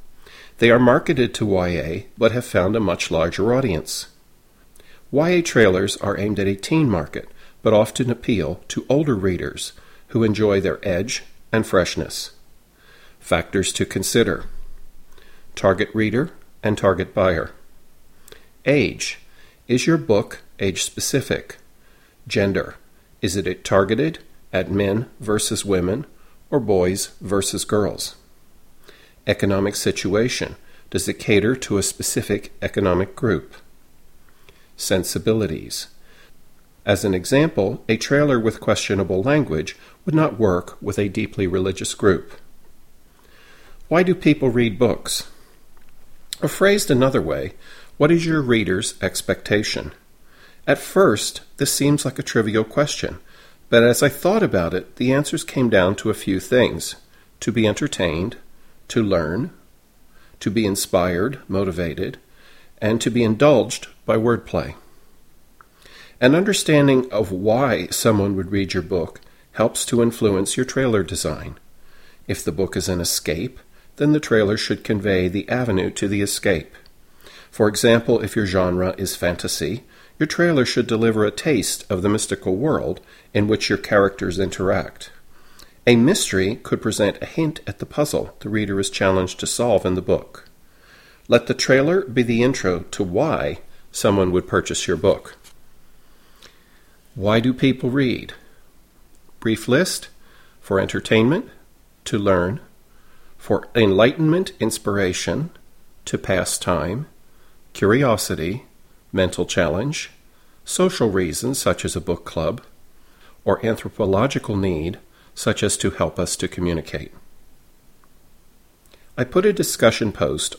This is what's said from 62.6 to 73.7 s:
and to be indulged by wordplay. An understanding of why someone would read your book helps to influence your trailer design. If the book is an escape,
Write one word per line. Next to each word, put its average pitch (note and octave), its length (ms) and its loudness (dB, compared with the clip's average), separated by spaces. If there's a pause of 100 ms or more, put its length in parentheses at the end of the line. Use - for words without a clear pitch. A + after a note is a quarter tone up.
and A2 180 0
to B2 120 -2
be A#2 120 2
indulged A2+ 640 2 (180)
by A2 120 2
wordplay. A2 580 -2 (1400)
An C3 160 6
understanding D3 760 4
of G2+ 220 -2
why G#2+ 560 0
someone G2+ 480 2
would F#2 160 -4
read G2 220 -2
your F#2 100 -2
book - 380 -4 (320)
helps - 320 0
to A#2 180 2
influence G#2 540 0
your B2+ 80 0
trailer A#2+ 380 0
design. D#2 540 -6 (720)
If - 160 -6
the F2+ 80 -2
book F2+ 240 -2
is F#2+ 140 -2
an F2+ 100 0
escape, E2+ 600 -4 (380)